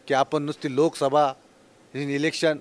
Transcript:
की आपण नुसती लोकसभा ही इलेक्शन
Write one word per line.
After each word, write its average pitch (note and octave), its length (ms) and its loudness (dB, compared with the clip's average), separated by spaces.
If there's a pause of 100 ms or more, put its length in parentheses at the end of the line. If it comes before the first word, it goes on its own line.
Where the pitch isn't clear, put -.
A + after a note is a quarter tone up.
की C#3+ 60 0
आपण C#3+ 300 2
नुसती D3 320 -6
लोकसभा D3 580 2 (640)
ही C#3 200 -6
इलेक्शन D#3 460 0